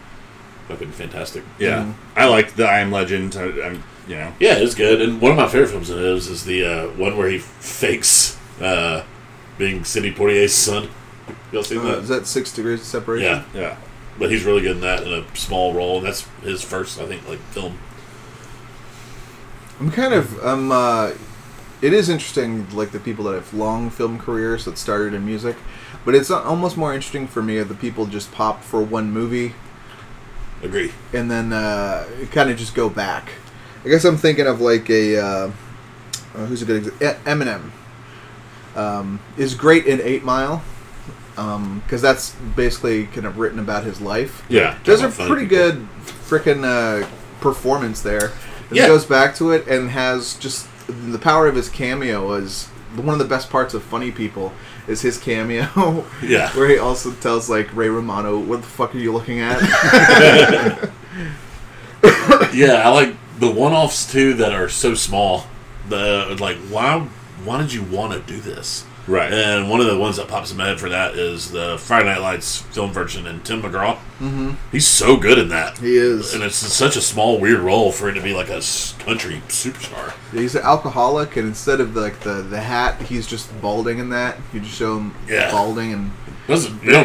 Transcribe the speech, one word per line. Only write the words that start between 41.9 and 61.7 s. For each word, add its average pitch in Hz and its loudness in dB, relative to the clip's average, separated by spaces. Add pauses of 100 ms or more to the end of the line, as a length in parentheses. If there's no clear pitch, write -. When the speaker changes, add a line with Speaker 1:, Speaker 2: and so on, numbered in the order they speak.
Speaker 3:
that's 131 2 (260)
basically 120 0
kind 107 -10
of 95 -8
written 110 -2
about 104 -4
his 98 -8
life. 104 -4
Speaker 2:
Yeah. 92 4
Speaker 3:
Does 220 6
a - 4
Speaker 1:
About 226 -6
funny - -2
Speaker 3:
pretty 277 2
Speaker 1:
people. 185 6 (160)
Speaker 3:
good 113 -8 (380)
frickin', 147 2
uh, 113 0 (360)
performance 131 0
there. 104 0 (380)
And 240 2
Speaker 1:
Yeah. 254 8
Speaker 3:
he 196 8
goes 151 8
back 135 4
to 165 2
it 160 4
and 127 2
has 127 -2
just - -8 (200)
the 117 -6
power 156 6
of 131 2
his 117 -2
cameo 120 -2
is 98 -6 (260)
one 131 0
of 147 2
the 139 2
best 127 -2
parts 131 0
of 104 -6
Funny 120 -6
People 101 -6 (340)
is 107 -4
his 120 0
cameo. 127 0 (100)
<laughs> - -14
Speaker 1:
Yeah. 98 2
Speaker 3:
Where 135 4
he 139 8
also 123 0
tells, 117 -2
like, 107 0
Ray 110 2
Romano, 104 -2
"What 117 -2
the 113 -16
fuck - -4
are 127 -6
you 117 -2
looking 117 -4
at?" 123 0
<laughs> - 6 (1600)